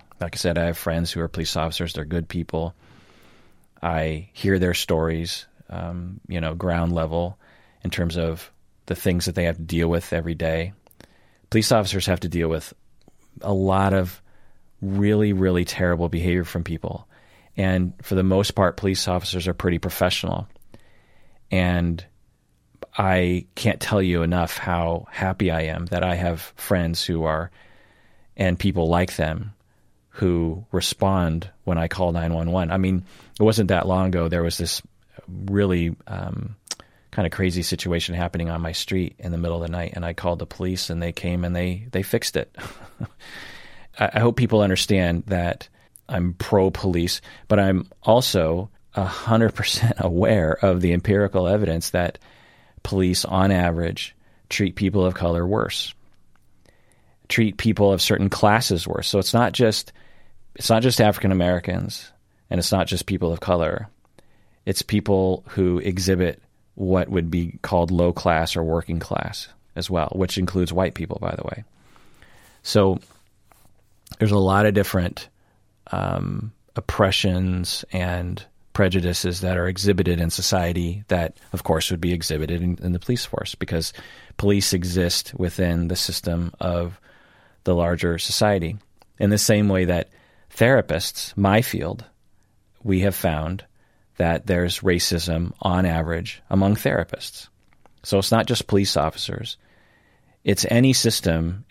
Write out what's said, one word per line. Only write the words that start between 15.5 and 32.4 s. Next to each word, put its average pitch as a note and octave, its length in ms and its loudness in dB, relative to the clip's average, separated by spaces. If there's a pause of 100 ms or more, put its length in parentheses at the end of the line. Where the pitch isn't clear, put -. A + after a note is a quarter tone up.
terrible F2 440 0
behavior F2 360 0
from E2+ 200 -6
people. F2 440 -8 (480)
And F#2 360 2 (100)
for - 120 -4
the F#2 80 2
most F#2+ 320 2
part, F#2 220 2
police F#2+ 320 -2
officers F2+ 400 -2
are E2+ 60 0
pretty F2 240 0
professional. - 720 -2 (1000)
And F2 540 0 (920)
I F2+ 580 0
can't - 260 -2
tell G2+ 220 0
you F2 200 2
enough E2+ 360 0
how E2+ 520 -2
happy F#2 400 -2
I D#2+ 120 0
am E2 240 -4
that F2 160 -2
I F2+ 140 0
have E2+ 400 -4
friends E2+ 480 -2
who E2 200 -2
are, D#2+ 260 -2 (840)
and F2+ 220 2
people F2+ 300 0
like F2 280 2
them, D#2+ 380 -4 (540)
who E2+ 640 0
respond F2+ 760 0 (160)
when F2 140 0
I E2 100 0
call F2+ 240 0
nine E2 220 -2
one E2 160 -2